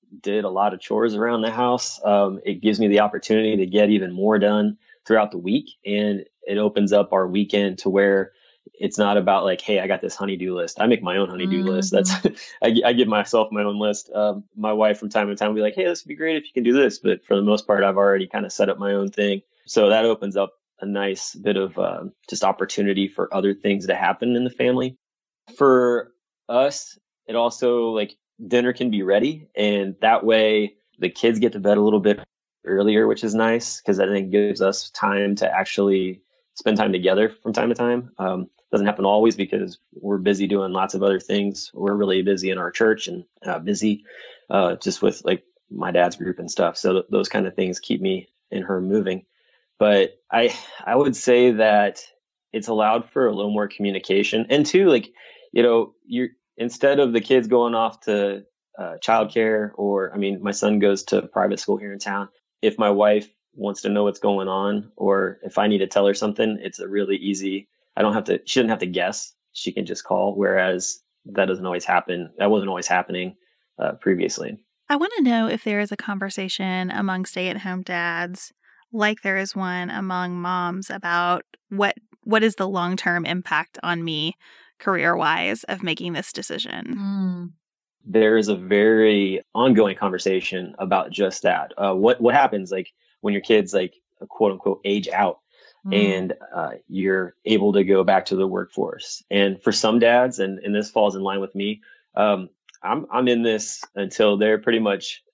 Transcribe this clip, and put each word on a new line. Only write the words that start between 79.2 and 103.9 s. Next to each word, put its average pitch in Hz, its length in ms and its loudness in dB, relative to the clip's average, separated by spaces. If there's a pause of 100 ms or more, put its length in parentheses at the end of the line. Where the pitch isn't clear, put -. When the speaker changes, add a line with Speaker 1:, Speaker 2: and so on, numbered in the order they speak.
Speaker 3:
there 196 160 -2
is 196 180 -6
one 180 340 -6
among 180 520 -6
moms, 180 480 -6
about 175 540 -2 (260)
what, 202 260 -2 (280)
what 220 200 2
is 220 120 2
the 190 120 -4
long-term 180 580 -2
impact 165 580 -4
on 170 200 -4
me 160 320 -4 (440)
career-wise 175 840 0
of 190 180 -8
making 175 300 -6
this 139 200 -10
decision? - 640 -10
Speaker 2:
Mm. 190 540 -4 (540)
Speaker 1:
There 110 320 4
is 104 120 0
a 104 60 0
very 101 840 4 (140)
ongoing 110 400 4
conversation 92 800 -4
about 95 340 -2
just 98 320 -2
that. 87 340 -2
Uh, 98 160 0
what, 123 280 4
what 120 140 4
happens, 104 360 0
like, 95 200 -6 (300)
when 104 120 -2
your 98 80 -2
kids, 101 320 4
like, 92 220 -2 (340)
quote 104 220 0
unquote, 95 320 -4
age 101 260 -2
out 92 300 -2 (460)
Speaker 2:
Mm. 101 300 2
Speaker 1:
and, 92 180 -4 (220)
uh, 80 160 -4 (160)
you're 95 560 -2
able 104 300 2
to 98 100 4
go 95 220 4
back 95 220 2
to 95 100 -2
the 95 100 2
workforce. - 840 -8
And 98 320 0
for 110 120 2
some 110 260 2
dads, 120 400 4
and, 98 200 -4
and 104 140 -4
this 104 160 -2
falls 104 260 2
in 95 80 -6
line 98 180 -4
with 95 140 -8
me, 104 260 -6 (340)
um, 98 340 0 (320)
I'm, 107 300 -4
I'm 127 160 0
in 117 160 2
this 110 400 -4 (100)